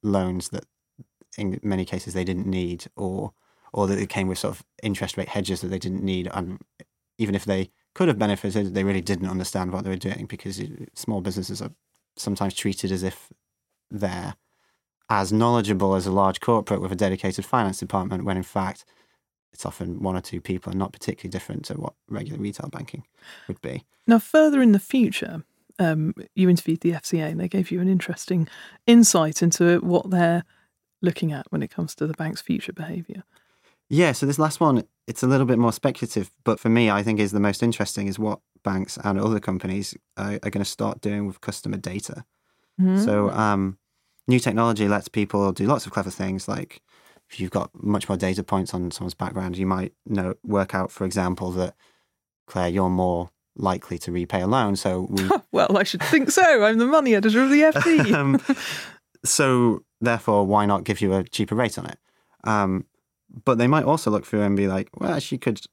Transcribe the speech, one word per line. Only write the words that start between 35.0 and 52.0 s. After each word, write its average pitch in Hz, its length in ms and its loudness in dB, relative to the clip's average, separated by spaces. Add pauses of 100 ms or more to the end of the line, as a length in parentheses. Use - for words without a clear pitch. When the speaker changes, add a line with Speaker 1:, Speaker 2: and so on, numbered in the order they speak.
Speaker 1:
it's - 160 -6
a 131 60 2
little 135 180 4
bit 120 120 4
more 117 140 4
speculative, 117 600 -4 (100)
but 110 160 2
for - 100 -2
me, 113 220 6
I 104 140 2
think 107 160 0
is 101 100 2
the 104 100 0
most 101 220 2
interesting 104 460 -2
is 98 100 -6
what 107 220 -4 (240)
banks 95 400 -4
and 98 160 0
other 107 180 0
companies 95 580 -6 (200)
are, 101 260 -6
are 107 80 -4
gonna 101 140 -2
start - 360 -6
doing 101 260 -4
with 95 140 -10
customer - 360 -8
data. 95 480 -10 (560)
Speaker 2:
Mm. 185 240 4
Speaker 1:
So, 104 260 2
um, 98 480 0 (500)
new 127 120 6
technology 110 480 2
lets 101 200 0
people 101 440 0
do 98 140 -2
lots 131 200 0
of 98 60 -14
clever 95 180 -4
things, 95 380 -6
like - 340 -10 (480)
if - 100 -14
you've 92 100 -6
got - 240 -4
much 101 340 -2
more 98 80 0
data 95 260 -2
points 92 300 -2
on 90 180 -4
someone's 90 240 -10
background, 92 420 -6
you 95 100 -2
might 92 260 -2 (120)
know, 95 300 -4 (100)
work 101 300 -2
out, 92 160 -2
for - 140 -6
example, 92 460 -2
that, 90 240 -4 (720)